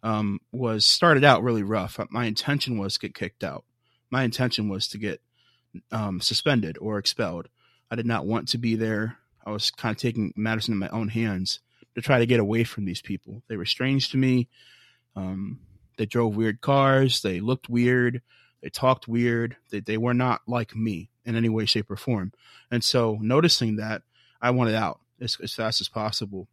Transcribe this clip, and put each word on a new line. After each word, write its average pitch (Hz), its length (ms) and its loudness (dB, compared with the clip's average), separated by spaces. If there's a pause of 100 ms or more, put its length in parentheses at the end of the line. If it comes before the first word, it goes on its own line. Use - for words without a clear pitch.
um, 107 360 -2 (120)
was, 113 340 0
started 151 380 6
out 123 180 8
really 113 200 2
rough. 98 360 -2 (120)
My 120 160 -2
intention 120 520 -2
was 98 160 -4
to - 60 -4
get - 140 -10
kicked - 280 -10
out. - 220 -8 (460)
My 131 120 0
intention 117 460 -2
was 95 200 -4
to 104 100 -10
get, 104 220 -6 (680)
um, 101 300 -4
suspended 104 600 0
or 104 180 -4
expelled. 87 500 -4 (420)
I 117 60 -4
did 117 100 -2
not 107 200 0
want 110 220 -2
to - 100 -2
be 117 180 0
there. 110 420 -2 (260)
I 107 60 -10
was 107 220 -2
kind 110 220 -4
of - 60 -12
taking 113 360 -2
matters 110 320 -2
into 107 100 0
my 95 120 -2
own 110 180 -4
hands 107 500 -2 (380)
to 120 40 -8
try 127 200 4
to 117 60 4
get 120 120 4
away 110 240 2
from 113 220 -4
these 92 180 -6
people. 98 460 -10
They 113 80 -8
were 87 80 -6
strange 135 460 0
to 135 60 -2
me. 127 320 4 (680)
Um, 95 420 -6 (440)
they 107 40 -2
drove 113 280 0
weird 110 260 0
cars. 135 600 4
They 92 160 -2
looked 120 300 -4
weird. 123 540 2 (380)
They 139 100 -12
talked 131 360 0
weird. 117 500 0 (140)
They, 107 80 -4
they 107 180 -4
were 120 180 0
not 123 340 2
like 120 260 -4
me 107 360 -4 (140)
in 117 120 -2
any 117 120 2
way, 110 160 0
shape, 107 280 -2
or - 40 -8
form. 104 360 -2 (400)
And 120 100 0
so 113 380 2
noticing 123 560 4
that, 107 260 -6 (380)
I 120 100 4
wanted 120 240 4
out 104 240 0 (220)
as, 120 200 -4
as 98 120 -8
fast 110 280 -2
as - 80 -6
possible. 101 640 -6